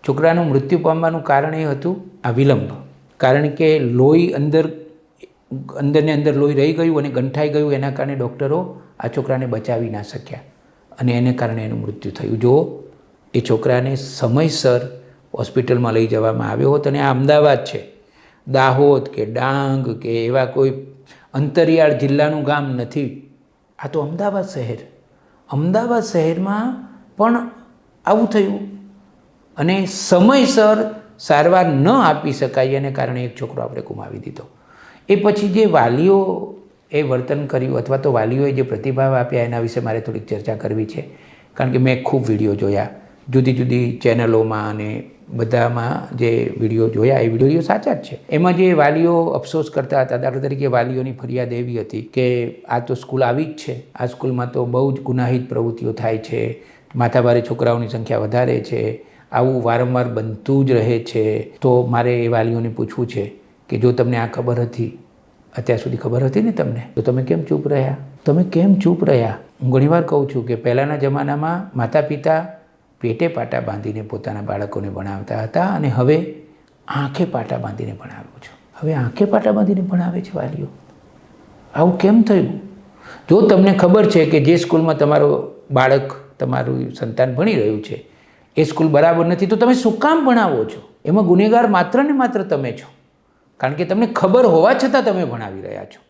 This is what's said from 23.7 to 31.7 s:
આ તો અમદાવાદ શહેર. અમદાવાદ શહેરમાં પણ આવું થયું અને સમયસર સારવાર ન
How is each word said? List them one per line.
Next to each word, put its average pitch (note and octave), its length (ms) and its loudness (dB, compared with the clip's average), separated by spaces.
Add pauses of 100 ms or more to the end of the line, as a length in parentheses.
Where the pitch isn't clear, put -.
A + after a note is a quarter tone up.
આ C#3 100 -12
તો D#3 120 -4
અમદાવાદ F#3 440 -4
શહેર. A#2+ 340 -8 (720)
અમદાવાદ G#3 520 0
શહેરમાં F#3+ 880 -2 (280)
પણ A#3 340 0 (540)
આવું A3 220 2
થયું G3+ 340 0 (960)
અને F#3 300 0
સમયસર A3 1080 4 (240)
સારવાર E3+ 480 4
ન D3 220 2